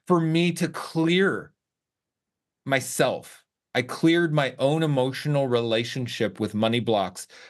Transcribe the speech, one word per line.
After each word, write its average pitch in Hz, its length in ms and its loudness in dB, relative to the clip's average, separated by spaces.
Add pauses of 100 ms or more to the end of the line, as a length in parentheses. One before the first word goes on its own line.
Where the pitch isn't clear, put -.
for 175 140 4
me 165 320 2
to 175 160 -2
clear 160 840 -2 (1120)
myself. 131 760 -2 (320)
I 127 80 2
cleared 165 500 2
my 139 240 0
own 151 240 2
emotional 139 680 0
relationship 117 920 -2
with 107 160 -4
money 113 240 2
blocks 101 480 -2 (220)